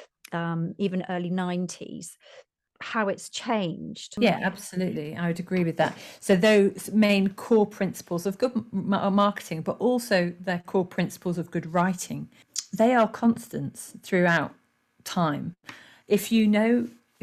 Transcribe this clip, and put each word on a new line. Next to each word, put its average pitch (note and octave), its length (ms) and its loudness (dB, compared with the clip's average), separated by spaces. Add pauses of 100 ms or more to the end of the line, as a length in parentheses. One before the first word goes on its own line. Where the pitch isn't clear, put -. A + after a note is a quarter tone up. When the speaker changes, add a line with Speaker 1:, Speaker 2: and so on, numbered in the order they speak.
(320)
Speaker 1:
um, E3+ 460 -4
even F#3 300 -2
early F3+ 220 -4
nineties, F3+ 840 -6 (640)
how G#3+ 280 -2
it's F#3 200 -6
changed. - 920 -6
Speaker 2:
Yeah, G#3 240 4
absolutely. F3 760 -6
I F3 120 -2
would E3+ 120 -2
agree F3+ 240 0
with E3 140 -2
that. D#3 180 0 (240)
So G3 160 4
those G3+ 560 4
main G3+ 360 4
core G#3 380 2
principles F3+ 600 -6
of G3 120 -4
good B3 160 2
m-, A3+ 180 -4
m-, G3 220 -2
uh, G3 160 0
marketing, G3+ 520 0
but G3 160 -4
also G#3 640 2
their F3+ 260 -4
core F#3+ 180 0
principles F3+ 540 -4
of E3 120 -6
good D#3+ 220 -6
writing, F3 560 0 (440)
they A3+ 220 4
are A3+ 140 4
constants - 920 -2
throughout F3 500 2 (520)
time. D#3 500 -2 (520)
If G3+ 240 0
you A3 160 4
know A3+ 420 4 (340)